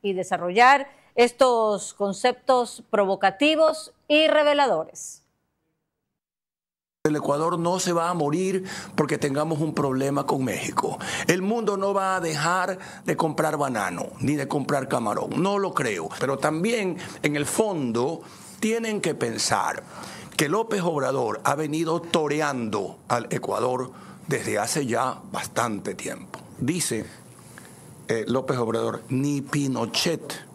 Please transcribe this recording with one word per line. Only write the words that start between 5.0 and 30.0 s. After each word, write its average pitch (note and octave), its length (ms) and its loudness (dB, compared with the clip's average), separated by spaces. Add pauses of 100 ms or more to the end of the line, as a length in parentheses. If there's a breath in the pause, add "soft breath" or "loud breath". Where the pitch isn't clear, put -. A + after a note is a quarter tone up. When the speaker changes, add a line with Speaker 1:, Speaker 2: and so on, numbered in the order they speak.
Speaker 2:
El D3+ 120 0
Ecuador D#3+ 420 0
no F3 200 0
se F3+ 140 0
va E3+ 160 0
a F3+ 60 -2
morir F#3 500 0 (300 loud breath)
porque D3+ 240 0
tengamos D3 420 -2
un D#3 140 -2
problema C#3 520 0
con C3+ 160 0
México. - 560 -2 (280 loud breath)
El F#3 160 4
mundo G#3 340 0
no G3 160 0
va F#3+ 240 2
a F3+ 40 0
dejar F3 580 0 (260 loud breath)
de D#3+ 120 0
comprar D#3 420 0
banano, G#2 500 -2 (120)
ni C#3+ 160 2
de C#3 120 -2
comprar C3+ 400 0
camarón. C3+ 540 0
No G3+ 160 2
lo F#3+ 160 -2
creo. G2 340 0 (100)
Pero C3 200 0
también, F3+ 600 0 (240 loud breath)
en D3 140 2
el D3 100 0
fondo, C#3 760 0 (360 loud breath)
tienen A3 420 0
que D#3 140 0
pensar A2 680 -2 (540 loud breath)
que C#3+ 120 2
López G3+ 340 0
Obrador C3 600 0
ha C#3 100 4
venido D#3 460 -2
toreando C#3+ 1000 -2 (100)
al A#2+ 220 0
Ecuador B2 640 -2 (360 loud breath)
desde A2 300 0
hace C#3 260 0
ya A#2 340 0 (140)
bastante G#2+ 600 -4
tiempo. - 440 -10 (200)
Dice, C3+ 480 -2 (1000 loud breath)
eh, A2 200 0
López B2+ 300 0
Obrador, A2+ 500 0
"Ni C#3 320 0
Pinochet C#3 1040 -2 (100)